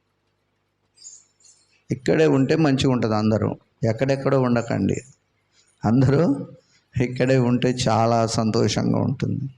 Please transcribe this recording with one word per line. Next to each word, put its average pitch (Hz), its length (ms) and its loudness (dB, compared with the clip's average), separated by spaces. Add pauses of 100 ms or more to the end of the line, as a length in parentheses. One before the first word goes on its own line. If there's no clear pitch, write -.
(1900)
ఇక్కడే 156 340 0
ఉంటే 139 300 2
మంచిగా 139 360 0
ఉంటుంది. 117 240 -2
అందరూ 107 400 0 (280)
ఎక్కడెక్కడో 135 580 0
ఉండకండి, 117 600 0 (840)
అందరూ 135 500 2 (680)
ఇక్కడే 127 340 0
ఉంటే 123 320 2
చాలా 117 580 0
సంతోషంగా 113 720 0
ఉంటుంది. 113 440 -4 (140)